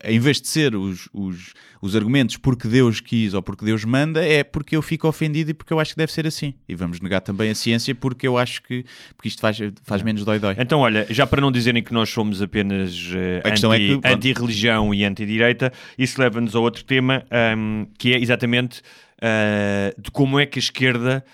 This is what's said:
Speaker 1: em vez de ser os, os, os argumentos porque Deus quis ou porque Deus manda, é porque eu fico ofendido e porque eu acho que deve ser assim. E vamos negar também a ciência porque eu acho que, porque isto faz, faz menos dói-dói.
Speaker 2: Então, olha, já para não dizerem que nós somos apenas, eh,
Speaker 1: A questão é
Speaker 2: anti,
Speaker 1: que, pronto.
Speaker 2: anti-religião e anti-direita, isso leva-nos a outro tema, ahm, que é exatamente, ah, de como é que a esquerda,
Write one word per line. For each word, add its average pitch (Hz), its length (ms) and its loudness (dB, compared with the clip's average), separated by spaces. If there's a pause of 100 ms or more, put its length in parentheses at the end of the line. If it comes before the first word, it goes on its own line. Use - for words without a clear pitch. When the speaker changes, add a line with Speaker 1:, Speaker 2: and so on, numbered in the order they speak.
Speaker 1:
em 113 160 2
vez 131 220 4
de - 60 -10
ser 143 280 2
os, 95 380 -6
os, 95 400 -8 (300)
os 98 120 -2
argumentos 113 420 2
porque 120 300 -2
Deus 117 320 4
quis 110 360 -2
ou 92 80 -2
porque 98 200 -12
Deus 107 220 0
manda, 151 400 0
é 151 180 4
porque - 320 -6
eu 156 60 2
fico 160 260 -2
ofendido 156 440 -2
e - 20 -2
porque - 180 -10
eu 160 80 2
acho 156 120 0
que - 60 -14
deve 156 140 -2
ser 156 140 -4
assim. 151 300 -6 (120)
E - 60 -8
vamos 85 260 -6
negar 92 220 -2
também 107 300 -2
a 107 40 -2
ciência 117 380 0
porque 127 340 -4
eu 123 120 2
acho 123 240 -2
que, 127 220 -8 (300)
porque - 140 -8
isto - 100 -10
faz, 107 200 0 (240)
faz 101 180 -2
menos 107 240 -2
dói-dói. 104 320 0
Speaker 2:
Então, 127 220 2
olha, 107 320 2
já 123 160 2
para 143 140 2
não 139 100 2
dizerem 120 320 0
que 117 100 -12
nós 113 160 0
somos 107 320 -2
apenas, 95 720 -4
eh, 90 300 -2
Speaker 1:
A 107 80 0
questão 107 200 2
é 110 60 4
Speaker 2:
anti, 104 100 2
Speaker 1:
que, 139 140 4
pronto. 127 140 4
Speaker 2:
anti-religião 113 800 0
e 101 100 2
anti-direita, 110 680 0 (240)
isso 127 240 -2
leva-nos 117 360 2
a 117 40 2
outro 113 240 0
tema, 131 460 0
ahm, 110 560 0 (140)
que 123 140 2
é 127 60 4
exatamente, 123 600 0 (400)
ah, 104 760 0
de - 140 -14
como 135 260 2
é 143 80 4
que 139 140 -6
a - 20 -4
esquerda, 127 600 0 (100)